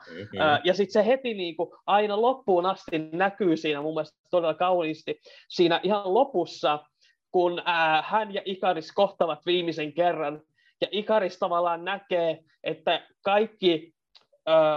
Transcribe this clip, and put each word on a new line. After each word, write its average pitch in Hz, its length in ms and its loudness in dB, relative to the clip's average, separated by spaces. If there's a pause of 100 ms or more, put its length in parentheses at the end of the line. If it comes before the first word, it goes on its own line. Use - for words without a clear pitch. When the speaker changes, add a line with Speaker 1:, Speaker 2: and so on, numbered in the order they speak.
Speaker 1:
Mm-hmm. 95 320 -10
Speaker 2:
Ö, 151 220 4
ja 180 100 2
sit 196 180 -2
se 214 140 4
heti 254 280 0
niinku 175 420 -6 (100)
aina 202 360 2
loppuun 220 440 2
asti 185 340 -4 (120)
näkyy 185 460 0
siinä 151 240 -4
mun 156 120 -6
mielestä 156 240 -8 (140)
todella 165 220 0
kauniisti. 160 640 -2 (300)
Siinä 170 340 2
ihan 196 300 -2
lopussa, 175 640 0 (520)
kun, 175 340 0
ää, 160 420 2
hän 202 260 -2
ja 196 120 -6
Ikaris 185 460 -4
kohtavat 185 540 0
viimeisen 165 480 -2
kerran, 156 480 -2 (400)
ja 175 100 0
Ikaris 208 480 -2
tavallaan 175 460 -2
näkee, 180 540 -2 (240)
että 165 440 -4 (140)
kaikki, 190 720 0 (560)
ö, - 20 0 (260)